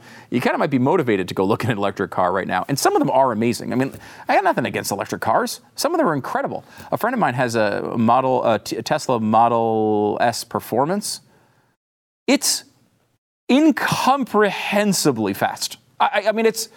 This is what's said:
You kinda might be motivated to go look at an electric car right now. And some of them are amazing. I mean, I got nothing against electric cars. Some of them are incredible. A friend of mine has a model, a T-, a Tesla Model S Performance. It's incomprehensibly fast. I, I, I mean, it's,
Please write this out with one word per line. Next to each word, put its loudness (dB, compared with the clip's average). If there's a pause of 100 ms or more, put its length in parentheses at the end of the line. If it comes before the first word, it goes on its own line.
(300)
You -2
kinda 0
might 0
be 0
motivated 0
to -8
go 0
look 0
at 0
an -2
electric -2
car 0
right -2
now. -2
And -4
some 0
of 2
them 0
are 2
amazing. -2
I -2
mean, -2 (340)
I 2
got 2
nothing 0
against -4
electric -6
cars. -2 (140)
Some -2
of 0
them 2
are 0
incredible. -4 (260)
A -2
friend -2
of -4
mine 0
has -2
a -2
model, 2
a 2
T-, -8
a -6
Tesla -2
Model 2
S -2
Performance. -4 (1080)
It's 0 (840)
incomprehensibly 2
fast. -4 (200)
I, 0
I, 4
I 4
mean, 0
it's, 0